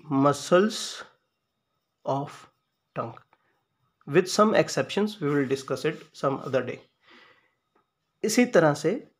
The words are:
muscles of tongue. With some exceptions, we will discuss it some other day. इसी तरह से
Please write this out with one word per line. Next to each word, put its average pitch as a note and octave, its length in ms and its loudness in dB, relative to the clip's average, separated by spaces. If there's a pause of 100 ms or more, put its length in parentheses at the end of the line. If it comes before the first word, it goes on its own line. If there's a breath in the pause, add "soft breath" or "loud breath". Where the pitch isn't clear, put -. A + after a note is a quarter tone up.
muscles C#3+ 920 2 (1000)
of C#3 440 -8 (460)
tongue. A#2 220 -8 (920)
With E3+ 220 2
some G#3+ 260 2
exceptions, F3+ 680 -2
we C#3+ 80 -2
will C#3+ 180 0
discuss C3+ 380 -6
it - 160 -6 (100)
some C3+ 280 -4
other B2+ 240 -2
day. A#2 180 -10 (1400 soft breath)
इसी A3 220 4
तरह D#3+ 280 4
से E3+ 460 -4